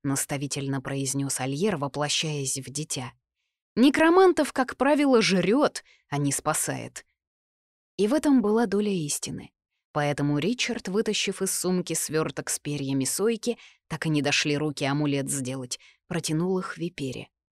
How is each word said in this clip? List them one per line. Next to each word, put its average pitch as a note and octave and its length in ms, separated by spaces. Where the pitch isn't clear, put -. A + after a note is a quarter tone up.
наставительно C#3 800
произнёс C#3 580
Альер, D3 380
воплощаясь C#3+ 800
в C3 120
дитя, C#3 440
«некромантов, D#4+ 760
как - 240
правило, C4+ 460
жрёт, F#3+ 640
а C#3+ 80
не C#3+ 160
спасает». C3 720
И G#3 60
в B3 80
этом C#4+ 260
была A3 240
доля G3+ 260
истины. D#3 600
Поэтому D3 480
Ричард, A3+ 480
вытащив G3+ 560
из F#3+ 80
сумки F3+ 420
свёрток D#3 560
с - 80
перьями C3+ 480
сойки, A3 540
так D#3+ 200
и - 20
не D3 140
дошли C#3+ 340
руки D3+ 280
амулет C#3 440
сделать, C3 500
протянул E3+ 500
их - 220
Випере. C#3+ 500